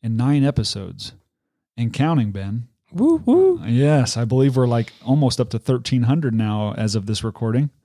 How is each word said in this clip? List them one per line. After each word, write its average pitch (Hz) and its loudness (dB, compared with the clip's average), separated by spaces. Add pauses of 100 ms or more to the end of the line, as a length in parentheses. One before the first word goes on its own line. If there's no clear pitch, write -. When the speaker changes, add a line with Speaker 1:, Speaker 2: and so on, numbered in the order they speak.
Speaker 1:
in 113 -2
nine 139 2
episodes 101 -4 (640)
and 117 -2
counting, 139 0
Ben. 101 -8 (240)
Speaker 2:
Woo, 302 0
woo. 359 4
Speaker 1:
Yes, 131 2
I 117 -2
believe 131 2
we're, 127 2
like, 117 -2 (140)
almost 131 2
up 120 -2
to 113 -4
thirteen 127 0
hundred 135 0
now 107 -2
as 107 -2
of 104 -2
this 107 -4
recording. 117 -2 (160)